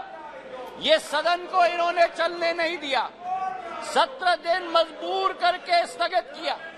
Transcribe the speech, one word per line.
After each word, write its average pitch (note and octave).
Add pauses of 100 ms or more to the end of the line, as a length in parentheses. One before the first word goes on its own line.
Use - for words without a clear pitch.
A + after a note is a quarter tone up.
(800)
ये D4
सदन E4+
को F4
इन्होंने E4+
चलने E4+
नहीं E4
दिया, C#4 (840)
सत्रह F4+
दिन F4
मजबूर E4+
करके F4
स्थगित E4+
किया। D4 (240)